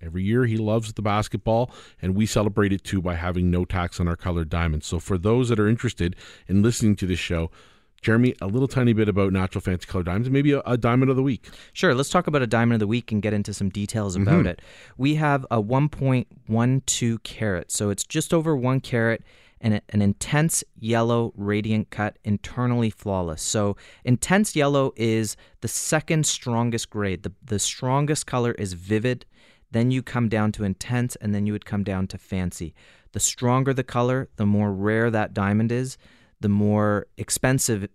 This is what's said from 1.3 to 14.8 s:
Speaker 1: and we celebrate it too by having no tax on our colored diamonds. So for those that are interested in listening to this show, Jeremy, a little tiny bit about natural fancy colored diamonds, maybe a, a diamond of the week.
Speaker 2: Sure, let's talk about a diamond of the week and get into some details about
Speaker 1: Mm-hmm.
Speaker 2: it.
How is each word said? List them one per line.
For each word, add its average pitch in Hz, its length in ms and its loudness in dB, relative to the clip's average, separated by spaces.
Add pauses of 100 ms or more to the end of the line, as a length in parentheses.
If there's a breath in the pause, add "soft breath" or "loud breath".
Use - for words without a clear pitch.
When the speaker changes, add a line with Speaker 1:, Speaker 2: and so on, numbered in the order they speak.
Speaker 1:
and 92 140 0
we 107 100 4
celebrate 104 460 2
it 95 100 -4
too 98 180 -2
by 87 140 -2
having 90 360 0
no 87 140 2
tax 87 360 -4
on 87 80 2
our 85 80 -2
colored 85 320 -4
diamonds. 82 380 -2
So 87 120 -4
for 95 180 -2
those 113 340 2
that 107 100 2
are 104 80 4
interested 107 480 -2 (320 loud breath)
in 101 140 4
listening 110 340 4
to 98 100 -4
this 87 120 -2
show, 82 320 -4 (500 soft breath)
Jeremy, 117 400 4
a 90 60 -6
little 123 200 0
tiny 123 260 2
bit 107 160 2
about 98 240 2
natural 95 280 -2
fancy 90 260 -4
colored 90 200 -4
diamonds, 107 240 -2
maybe 143 220 2
a, 139 140 0
a 123 100 0
diamond 123 340 2
of 131 60 2
the 131 60 2
week. 135 260 -2 (260 loud breath)
Speaker 2:
Sure, 170 200 2
let's 135 160 -2
talk 180 160 0
about 147 160 0
a 120 40 0
diamond 117 280 2
of 110 60 2
the 104 60 0
week 117 260 -2
and 104 100 0
get 107 120 0
into 104 200 -4
some 98 140 -2
details 101 480 -4
about 104 240 4
Speaker 1:
Mm-hmm. 107 80 2
Speaker 2:
it. - 140 -6 (340 loud breath)